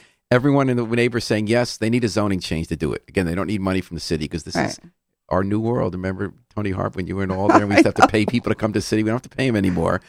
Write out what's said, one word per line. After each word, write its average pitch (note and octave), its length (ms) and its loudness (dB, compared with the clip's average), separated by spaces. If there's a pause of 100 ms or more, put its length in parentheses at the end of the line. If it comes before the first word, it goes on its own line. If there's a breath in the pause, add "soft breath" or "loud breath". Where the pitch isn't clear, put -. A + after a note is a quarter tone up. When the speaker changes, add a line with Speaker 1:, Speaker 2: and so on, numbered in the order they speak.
(300 soft breath)
Speaker 1:
Everyone C3+ 380 4
in B2 80 2
the A#2+ 100 0
neighbors A#2+ 380 0
saying G#2+ 240 0
yes, A#2+ 280 2
they A2 140 0
need A#2+ 120 2
a A#2 60 2
zoning G2 320 0
change E2 280 -4
to E2 80 -2
do D2 160 -2
it. - 160 -8
Again, F#2+ 180 0
they E2 80 0
don't F2+ 120 -2
need G2+ 140 -2
money F#2 200 0
from F2 160 -10
the D#2 40 -6
city D#2 260 -2
'cause D#2 180 -6
this F2 120 -8
Speaker 2:
Right. C#2+ 140 -2
Speaker 1:
is - 100 -14 (480)
our F#2 160 0
new G#2 160 -2
world. A2+ 340 -2
Remember, F#2+ 380 -4 (200)
Tony G#2 200 -2
Harp, G2 240 -4
when F2+ 100 -4
you F2+ 80 -6
were G2 80 -2
in F#2 80 -2
Alder, G2 280 0
and G#2 100 0
we G2+ 80 2
used - 80 6
to A2 60 4
have - 40 -8
to G#2+ 140 4
Speaker 2:
<laughs> - 0 -
Speaker 1:
pay G#2+ 180 2
people A#2 240 -2
to G#2+ 60 2
come A2 160 -2
to G2+ 80 0
the - 20 -6
city. A2 220 0
We G#2+ 60 0
don't A#2+ 120 -2
have - 80 -20
to - 60 -14
pay C3 100 0
'em A#2+ 80 2
anymore, F2+ 540 2